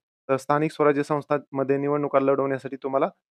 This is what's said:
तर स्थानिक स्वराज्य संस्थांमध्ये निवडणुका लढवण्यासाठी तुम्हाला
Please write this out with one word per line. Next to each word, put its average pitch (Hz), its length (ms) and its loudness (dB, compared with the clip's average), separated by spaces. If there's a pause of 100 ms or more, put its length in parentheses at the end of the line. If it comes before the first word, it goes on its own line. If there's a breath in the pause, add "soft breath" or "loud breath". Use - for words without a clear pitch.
(280)
तर 135 80 2
स्थानिक 147 360 0
स्वराज्य 147 300 2
संस्थांमध्ये 139 760 -2
निवडणुका 143 440 0
लढवण्यासाठी 135 560 0
तुम्हाला 135 320 -2 (240)